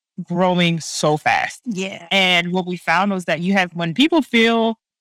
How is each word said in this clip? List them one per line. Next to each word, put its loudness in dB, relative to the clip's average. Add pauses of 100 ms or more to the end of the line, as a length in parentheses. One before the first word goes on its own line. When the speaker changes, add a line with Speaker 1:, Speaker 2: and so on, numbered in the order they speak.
(240)
Speaker 1:
growing 2
so -2
fast. -2
Speaker 2:
Yeah. -8
Speaker 1:
And 2
what -2
we -6
found 0
was -4
that -2
you 0
have, 0
when -4
people 2
feel 2 (240)